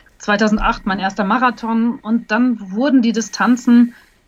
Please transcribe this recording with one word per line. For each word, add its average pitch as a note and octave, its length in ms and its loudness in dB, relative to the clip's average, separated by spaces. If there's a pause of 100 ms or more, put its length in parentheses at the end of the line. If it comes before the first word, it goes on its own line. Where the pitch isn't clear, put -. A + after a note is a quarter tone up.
(180)
zweitausendacht G#3 680 -2
mein G3 120 -4
erster G3 260 -4
Marathon. A3+ 760 -2
Und A3+ 280 -4
dann G#3+ 420 -2
wurden B3+ 300 2
die A3+ 100 2
Distanzen A#3+ 840 2 (340)